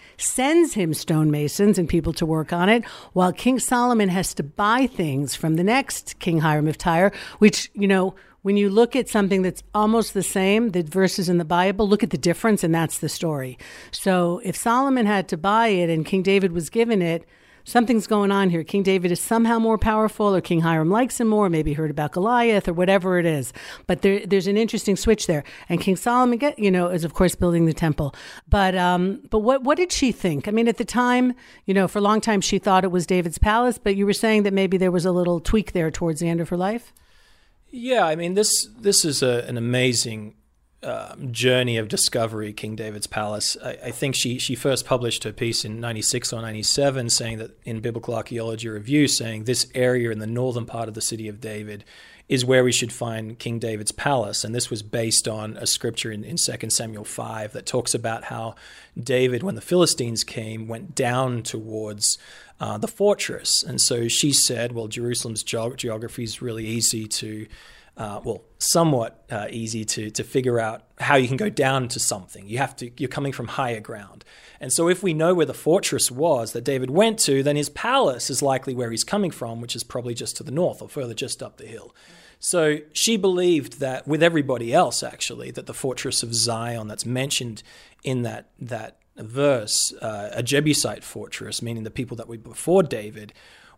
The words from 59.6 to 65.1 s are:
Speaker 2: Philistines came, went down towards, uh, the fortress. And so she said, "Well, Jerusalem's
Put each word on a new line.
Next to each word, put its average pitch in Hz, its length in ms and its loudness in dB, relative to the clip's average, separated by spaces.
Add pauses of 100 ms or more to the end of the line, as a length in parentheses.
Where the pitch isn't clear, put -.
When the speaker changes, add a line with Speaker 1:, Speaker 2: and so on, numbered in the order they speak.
Speaker 2:
Philistines 139 600 2
came, 110 460 -10
went 113 260 -12
down 123 480 0
towards, 107 760 -4 (420)
uh, - 160 -6
the 214 120 -4
fortress. - 720 0
And 123 180 -4
so 120 260 0
she 139 280 2
said, 120 380 0
"Well, 113 160 -8
Jerusalem's 120 540 -4